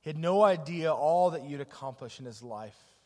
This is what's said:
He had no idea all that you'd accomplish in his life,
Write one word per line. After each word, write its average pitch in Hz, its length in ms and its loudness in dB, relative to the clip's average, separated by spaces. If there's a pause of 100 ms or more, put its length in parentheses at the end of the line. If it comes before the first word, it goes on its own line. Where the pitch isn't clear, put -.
He 156 100 -10
had 151 80 -6
no 180 240 4
idea 165 520 2
all 165 360 4
that 156 120 -6
you'd 143 180 -8
accomplish 135 600 -12
in 131 60 -12
his 113 160 -14
life, 110 360 -12 (280)